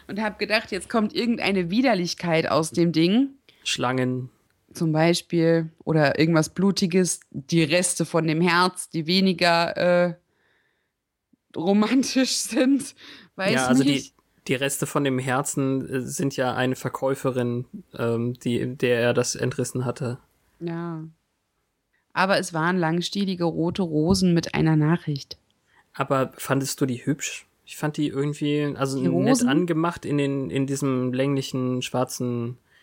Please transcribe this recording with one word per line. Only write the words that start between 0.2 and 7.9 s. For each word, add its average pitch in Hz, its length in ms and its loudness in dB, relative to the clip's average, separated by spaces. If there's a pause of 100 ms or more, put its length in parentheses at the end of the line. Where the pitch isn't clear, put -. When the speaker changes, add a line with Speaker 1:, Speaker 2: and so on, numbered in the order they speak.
Speaker 1:
hab 214 180 -6
gedacht, 208 320 -2
jetzt 185 180 -8
kommt 214 240 0
irgendeine 196 560 0
Widerlichkeit 180 800 0
aus 156 220 2
dem 170 200 2
Ding. 190 380 4 (340)
Speaker 2:
Schlangen. 127 640 -2 (440)
Speaker 1:
Zum 165 180 -2
Beispiel, 165 800 2 (120)
oder 151 360 2
irgendwas 160 300 4
Blutiges, 185 720 0 (120)
die 165 320 0
Reste 170 420 0